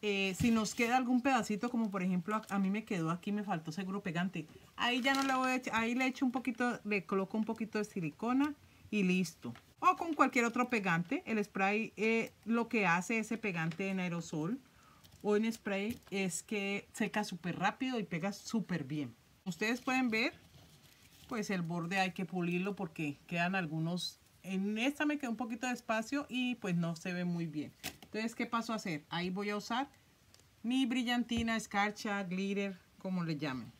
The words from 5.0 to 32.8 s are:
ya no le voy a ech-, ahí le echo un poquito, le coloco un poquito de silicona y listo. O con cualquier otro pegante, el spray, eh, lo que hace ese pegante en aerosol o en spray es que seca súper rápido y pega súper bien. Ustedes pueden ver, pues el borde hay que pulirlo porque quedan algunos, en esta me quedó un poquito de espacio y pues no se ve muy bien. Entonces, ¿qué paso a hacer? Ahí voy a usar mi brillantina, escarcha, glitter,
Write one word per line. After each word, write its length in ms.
ya 120
no 100
le 120
voy 140
a 60
ech-, 160
ahí 220
le 140
echo 180
un 60
poquito, 520
le 220
coloco 320
un 80
poquito 320
de 80
silicona 680
y 140
listo. 500
O 160
con 180
cualquier 320
otro 220
pegante, 600
el 160
spray, 520
eh, 380
lo 240
que 200
hace 320
ese 180
pegante 520
en 100
aerosol 600
o 140
en 160
spray 480
es 320
que 520
seca 300
súper 360
rápido 400
y 40
pega 300
súper 500
bien. 320
Ustedes 380
pueden 280
ver, 240
pues 240
el 100
borde 380
hay 140
que 120
pulirlo 500
porque 420
quedan 280
algunos, 640
en 340
esta 300
me 100
quedó 140
un 60
poquito 280
de 80
espacio 560
y 260
pues 200
no 200
se 160
ve 140
muy 220
bien. 260
Entonces, 320
¿qué 100
paso 260
a 60
hacer? 320
Ahí 200
voy 200
a 80
usar 320
mi 220
brillantina, 720
escarcha, 640
glitter, 560